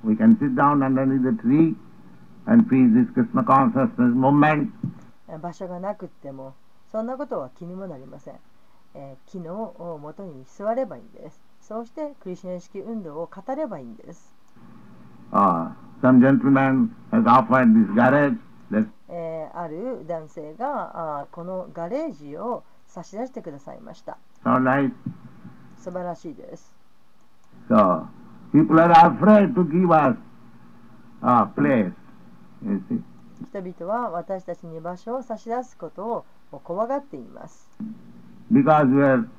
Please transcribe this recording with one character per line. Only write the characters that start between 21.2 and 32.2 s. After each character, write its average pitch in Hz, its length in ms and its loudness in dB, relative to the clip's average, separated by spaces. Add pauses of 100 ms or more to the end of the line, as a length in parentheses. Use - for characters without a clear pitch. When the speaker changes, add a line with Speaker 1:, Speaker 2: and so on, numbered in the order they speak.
Speaker 2:
あ - 20 -12
ー、 - 80 -16
こ 170 120 -14
の 185 300 -10
ガ 170 160 -10
レ 285 180 -6
ー 269 40 -10
ジ 147 260 -16
を 214 260 -10 (220)
差 - 180 -18
し - 140 -18
出 247 80 -8
し 254 60 -16
て 226 100 -14
く 165 100 -14
だ 143 80 -18
さ - 140 -18
い - 80 -20
ま - 140 -20
し - 80 -20
た。 - 160 -16 (240)
Speaker 1:
All 127 180 2
right. 131 300 0 (840)
Speaker 2:
素 - 140 -16
晴 180 140 -10
ら 175 100 -8
し 170 140 -16
い 143 60 -16
で - 200 -20
す。 - 160 -20 (1000)
Speaker 1:
So, 95 360 2 (460)
people 156 280 4
are 170 140 6
afraid 165 600 8
to 180 80 2
give 170 280 2
us 139 240 4 (1080)
a 117 220 4 (100)
place.You - 1400 -4